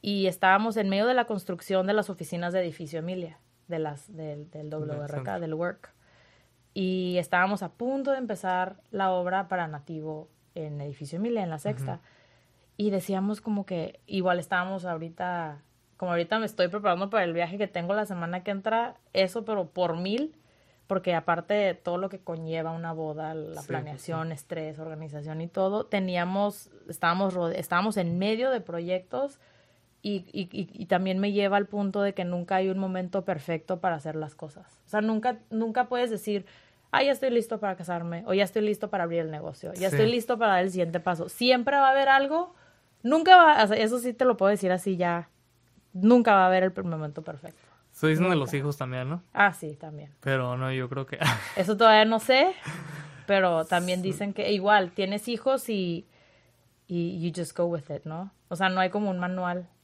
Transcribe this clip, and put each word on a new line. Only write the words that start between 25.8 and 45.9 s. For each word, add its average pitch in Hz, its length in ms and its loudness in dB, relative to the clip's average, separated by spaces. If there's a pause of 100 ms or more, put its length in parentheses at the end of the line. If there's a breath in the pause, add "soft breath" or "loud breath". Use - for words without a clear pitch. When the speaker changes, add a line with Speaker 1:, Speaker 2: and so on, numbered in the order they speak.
Speaker 1:
teníamos, 190 840 -2 (180)
estábamos 180 460 0
rode-, 170 240 -2
estábamos 190 400 0
en 170 200 -2
medio 220 320 0
de 240 120 0
proyectos 185 760 -6 (680 soft breath)
Y, 196 280 -4
y, 180 180 -6
y, 196 220 -8
y - 140 -12
también 185 340 0
me 202 120 0
lleva 202 240 2
al 202 100 2
punto 202 360 -2
de 202 100 0
que 190 120 -6
nunca 175 320 -4
hay 190 140 2
un 190 80 -2
momento 185 460 -4
perfecto 170 560 -4
para 170 160 0
hacer 156 200 -8
las 156 180 -8
cosas. - 500 -20
O - 40 -20
sea, 214 120 -2
nunca, 220 380 -2 (120)
nunca 226 380 0
puedes 247 220 0
decir, 202 340 -4 (460 soft breath)
"Ah, 254 140 4
ya 277 80 4
estoy 269 180 0
listo 226 300 0
para 190 160 -4
casarme", 170 500 -6
o 185 80 2
"Ya 196 80 4
estoy 214 200 0
listo 208 280 -2
para 185 140 -2
abrir 170 160 0
el 160 100 -4
negocio", 156 440 -10
"Ya 180 160 0
Speaker 2:
Sí. - 60 2
Speaker 1:
estoy 226 140 6
listo 240 280 0
para 214 160 4
dar 180 100 4
el 190 80 0
siguiente 175 260 0
paso". 170 300 -2
Siempre 254 480 2
va 277 120 6
a - 40 8
haber 277 160 4
algo, 277 440 4 (520 soft breath)
nunca 320 320 10
va, 311 260 10
o 208 60 8
sea, 214 80 2
eso 220 240 2
sí 240 120 -4
te 240 120 2
lo 240 120 6
puedo 196 140 4
decir 196 220 2
así 185 240 0
ya, 170 320 0 (640)